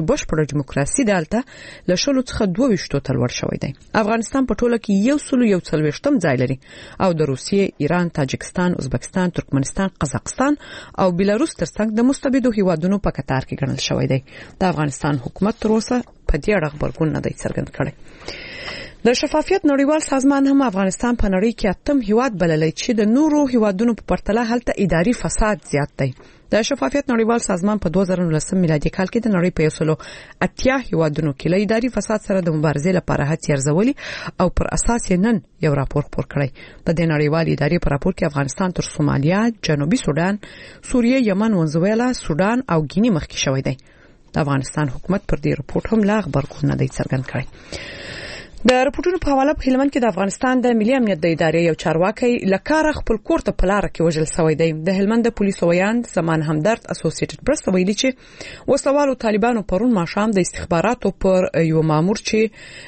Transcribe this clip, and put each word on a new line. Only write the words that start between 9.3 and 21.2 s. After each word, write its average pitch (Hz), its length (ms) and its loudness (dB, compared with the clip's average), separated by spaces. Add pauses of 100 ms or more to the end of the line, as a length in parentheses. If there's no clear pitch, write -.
قزاقستان - 560 -2 (440)
او 190 120 2
بیلاروس 202 440 0
ترڅنګ 214 360 -4
د 214 80 -2
مستبدو 254 520 2
هیوادونو 185 460 2
په 190 120 -2
کتار 135 380 -2
کې - 140 -8
ګڼل 131 180 -2
شوی 139 280 0
دی. 135 120 0 (400)
د - 40 0
افغانستان 151 520 0
حکومت 185 440 -4
تر 220 100 0
اوسه 226 320 0 (260)
په - 100 4
دې 208 200 -2
اړه 156 160 0
غبرګون 147 380 -2
نه 139 80 -2
دی - 140 -4 (100)
څرګند - 340 -4
کړی. 143 140 -4 (1120)
د 233 80 6
شفافیت 311 520 0
نړیوال 285 340 2
سازمان 277 480 2
هم 277 140 4
افغانستان 202 540 0
په - 120 2